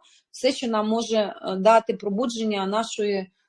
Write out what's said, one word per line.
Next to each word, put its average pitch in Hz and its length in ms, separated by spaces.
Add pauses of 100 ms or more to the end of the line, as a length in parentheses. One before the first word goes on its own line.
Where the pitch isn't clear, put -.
(320)
все, 262 200
що 262 160
нам 214 200
може, 220 300
е, 190 380
дати 220 380
пробудження 214 720
нашої 202 680 (180)